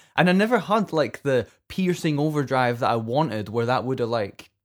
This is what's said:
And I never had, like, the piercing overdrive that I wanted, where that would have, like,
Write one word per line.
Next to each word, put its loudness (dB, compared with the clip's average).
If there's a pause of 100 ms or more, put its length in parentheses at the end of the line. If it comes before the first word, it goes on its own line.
(160)
And 4
I 6
never 4
had, -2
like, -2
the 2 (220)
piercing 0
overdrive 0
that 0
I 2
wanted, -2
where -2
that 0
would -4
have, -2
like, -6 (140)